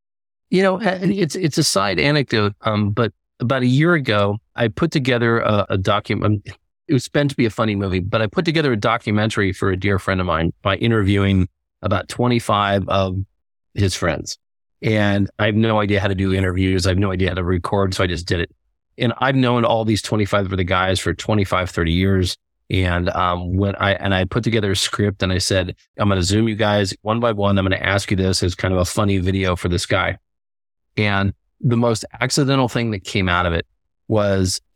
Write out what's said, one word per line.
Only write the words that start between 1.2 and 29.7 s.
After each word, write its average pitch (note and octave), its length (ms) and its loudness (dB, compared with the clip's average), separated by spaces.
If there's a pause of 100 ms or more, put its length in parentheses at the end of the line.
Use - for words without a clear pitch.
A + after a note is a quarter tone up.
it's E3+ 220 -2
a D#3 60 2
side G2 360 0
anecdote, A#2+ 600 0
um, G#2+ 280 0
but G#2+ 220 0 (260)
about C3 240 0
a B2+ 40 2
year D3 280 4
ago, G#2 440 0 (180)
I A#2+ 120 0
put D#3+ 220 -2
together A#2+ 500 2
a, G#2 300 2
a G2+ 80 0
document. G2+ 680 0 (400)
It - 40 0
was B2+ 220 0
meant C#3+ 160 2
to - 60 -10
be B2 100 2
a A2 40 0
funny A2 260 -2
movie, F#2+ 240 0
but G#2 200 -2
I A2 60 0
put F3 180 -2
together D3+ 280 0
a A#2+ 40 0
documentary G#2+ 760 0
for G2 180 -2
a F#2 60 0
dear G2 220 0
friend F#2+ 220 -2
of F2+ 60 -2
mine E2 260 0 (100)
by G2 140 0
interviewing G2 720 2 (320)
about G2 280 -2
twenty-five G#2 800 0
of F#2+ 280 0 (580)
his G2+ 200 0
friends. - 440 -4 (440)
And G#2 560 0
I G#2+ 80 0
have A2 80 0
no A2 260 2
idea G2+ 200 0
how G#2 80 -2
to G2 60 0
do F#2+ 200 0
interviews. F#2 520 0
I F#2+ 40 2
have F2+ 80 2
no G2 140 0
idea F#2 180 -2
how F2+ 40 -6
to F2+ 100 -4
record. F#2 500 0
So G2 100 0
I - 20 0
just F2 200 -4
did F2+ 140 -2
it. E2+ 100 -4 (480)
And A#2+ 200 0
I've C3+ 180 0
known B2 280 2
all A2+ 200 2
these G#2+ 180 0
twenty-five G2+ 500 -2
of F#2+ 40 -4
the F2+ 80 0
guys F#2 360 2
for E2+ 140 -2
twenty-five, F#2 560 -2
thirty E2 220 0
years. F#2 440 2 (340)
And, F2+ 400 0
um, F2+ 460 -2
when G2+ 200 0
I, G2 180 0
and G2 200 -2
I F#2 100 2
put A2 200 -4
together G#2+ 260 0
a F#2 60 0
script - 460 -2
and F#2 100 0
I F2+ 60 0
said, F#2 360 -2 (220)
"I'm G2+ 120 0
gonna F#2+ 140 2
Zoom G#2 260 2
you G#2+ 80 -4
guys G#2 460 0
one A2 180 -2
by A#2+ 120 0
one. G2+ 260 2
I'm F#2+ 60 2
gonna F#2+ 120 0
ask G2 340 -2
you G#2 60 0
this F#2 260 0
as F2+ 120 -2
kind - 180 -2
of F#2 80 2
a F2+ 40 2
funny G2+ 340 0
video F#2 380 0
for - 120 -4
this F2 180 -2